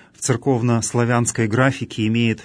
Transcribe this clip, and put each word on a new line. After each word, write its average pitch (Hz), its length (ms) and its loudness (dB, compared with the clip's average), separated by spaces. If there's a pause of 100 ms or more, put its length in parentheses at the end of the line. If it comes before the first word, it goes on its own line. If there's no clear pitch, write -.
(160)
в - 60 -16
церковнославянской 120 1300 0
графике 127 580 0
имеет 113 400 0